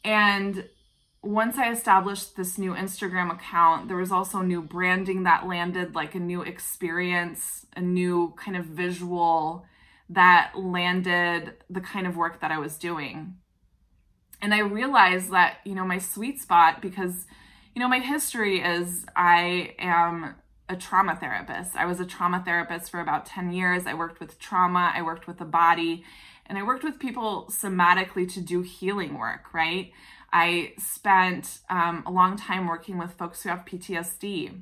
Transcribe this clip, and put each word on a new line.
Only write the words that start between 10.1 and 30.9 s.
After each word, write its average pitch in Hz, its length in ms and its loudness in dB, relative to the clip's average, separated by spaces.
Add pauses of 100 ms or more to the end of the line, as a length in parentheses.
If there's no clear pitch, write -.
landed 180 1000 0 (160)
the 185 100 -6
kind 185 260 -6
of 175 120 -4
work 165 240 -2
that 156 100 -2
I 156 60 -2
was 151 200 -6
doing. 160 600 -8 (1040)
And 208 120 0
I 214 60 4
realized 202 720 4
that, 180 320 4
you 202 100 -8
know, 190 120 -4
my 180 120 -2
sweet 226 440 -8
spot, 170 400 6
because, 185 440 -6 (480)
you 240 80 -6
know, 247 60 0
my 254 120 4
history 247 640 -2
is 175 440 -2 (100)
I 175 640 4
am 170 560 0 (320)
a 185 80 -6
trauma 190 400 2
therapist. 160 640 -8
I - 80 0
was 175 160 -4
a 180 40 -4
trauma 180 380 -2
therapist 170 480 -4
for 175 80 -8
about 156 260 -2
ten 180 280 -6
years. 180 340 0
I - 60 -6
worked 165 260 -6
with - 200 -16
trauma, 180 540 2
I 170 100 -2
worked 165 220 -6
with 175 120 -12
the 170 80 -10
body, 165 580 4 (420)
and 196 120 -6
I 202 60 -4
worked 254 200 -2
with 311 160 -6
people 220 500 -6
somatically 185 840 2
to 190 80 -8
do 175 200 -2
healing 180 560 -6
work, - 360 -8
right? 170 400 -2 (420)
I 170 440 2
spent, 185 800 2 (100)